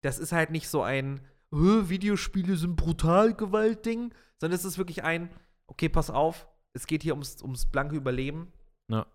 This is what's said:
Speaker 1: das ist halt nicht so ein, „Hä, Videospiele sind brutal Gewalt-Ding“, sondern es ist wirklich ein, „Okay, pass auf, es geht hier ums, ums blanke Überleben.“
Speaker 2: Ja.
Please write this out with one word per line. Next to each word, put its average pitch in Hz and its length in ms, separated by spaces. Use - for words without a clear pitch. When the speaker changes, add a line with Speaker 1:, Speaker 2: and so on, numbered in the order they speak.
Speaker 1:
das 135 160
ist 160 140
halt 160 180
nicht 160 180
so 143 140
ein, 135 380
„Hä, 185 360
Videospiele 190 680
sind 170 200
brutal 170 580
Gewalt-Ding“, 220 760
sondern 170 200
es 175 60
ist 185 140
wirklich 175 260
ein, 170 260
„Okay, - 220
pass 151 220
auf, 147 360
es - 120
geht 156 160
hier 156 120
ums, 143 280
ums 127 240
blanke 143 300
Überleben.“ 139 560
Speaker 2:
Ja. 110 240